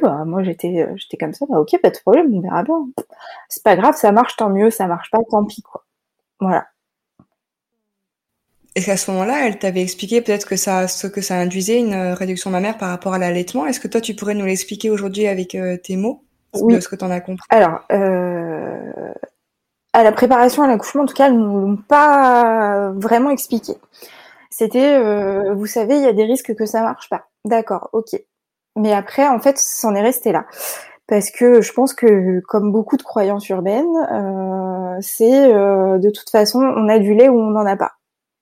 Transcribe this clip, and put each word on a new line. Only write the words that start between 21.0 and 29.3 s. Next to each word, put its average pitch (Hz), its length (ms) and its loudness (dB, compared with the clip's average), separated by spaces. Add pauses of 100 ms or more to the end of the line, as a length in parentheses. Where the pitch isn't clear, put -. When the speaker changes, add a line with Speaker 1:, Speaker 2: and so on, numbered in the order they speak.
Speaker 1:
en - 40 0
tout - 80 -12
cas, 277 100 4
elles 254 140 4
ne 220 40 2
l'ont 202 340 -2
pas 240 1120 2
vraiment 226 400 0
expliqué. 233 420 -4 (760)
C'était, 254 440 2
euh, « 202 600 0
Vous 202 100 -4
savez, 226 300 0
il 285 80 2
y 269 40 4
a 233 60 4
des 214 120 2
risques 240 280 -2
que 214 140 -4
ça 220 140 -2
marche - 280 -6
pas. » - 160 -8 (200)
D'accord, 220 480 -2
ok. 226 220 -4 (600)
Mais 214 180 2
après, 208 340 0
en 247 120 2